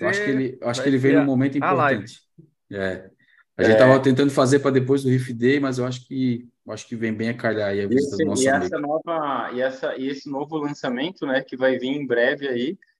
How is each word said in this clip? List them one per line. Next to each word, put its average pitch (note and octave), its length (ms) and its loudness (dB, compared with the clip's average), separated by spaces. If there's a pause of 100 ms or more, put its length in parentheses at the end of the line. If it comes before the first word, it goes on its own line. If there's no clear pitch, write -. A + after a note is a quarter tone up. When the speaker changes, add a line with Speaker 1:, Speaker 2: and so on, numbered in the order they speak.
Speaker 1:
Eu - 80 -2
acho G3+ 120 -2
que C#3 60 -2
Speaker 2:
ser, - 40 -2
Speaker 1:
ele, C3 300 -2
eu - 80 -4
acho A#2+ 100 -4
Speaker 2:
vai B2+ 60 -4
Speaker 1:
que C#3+ 60 2
ele C3+ 80 4
veio C3+ 160 4
Speaker 2:
ser C#3+ 60 6
Speaker 1:
num C#3 60 2
momento C3+ 340 0
Speaker 2:
a D#3 120 0
live. C#3 320 2
Speaker 1:
importante. - 160 -20 (500)
É. F#2+ 400 -6 (460)
A - 80 0
gente A2+ 100 6
Speaker 3:
É. A2 40 6
Speaker 1:
tava C3 220 8
tentando C#3 300 2
fazer C#3 300 4
pra C#3 100 0
depois C3 320 2
do C3+ 60 0
Riff B2+ 260 0
Day, B2 240 2
mas C3 200 -2
eu B2 80 -2
acho B2+ 200 -8
que, B2+ 400 -4 (180)
eu A2 80 -12
acho G#2+ 140 -14
que - 80 -12
vem A2+ 180 -4
bem A2+ 180 -4
a A#2 60 -4
calhar G#2+ 340 -2
aí G2+ 120 -2
a G2+ 60 -2
visita C#3 260 0
Speaker 3:
Esse, D#3+ 100 0
Speaker 1:
do D3+ 60 -2
nosso C3+ 140 0
Speaker 3:
e C3+ 40 4
Speaker 1:
amigo. C#3+ 180 2
Speaker 3:
essa E3+ 120 -4
nova, D3 760 -4
e B2 80 -4
essa, C3 360 -4
e C3 120 -6
esse C3+ 220 -8
novo D3 260 -6
lançamento, D3 680 -6
né, C3+ 160 0
que C3+ 140 -12
vai C3 220 2
vir B2 100 -4
em C#3+ 180 -4
breve B2+ 400 0
aí, C3 320 -4 (220)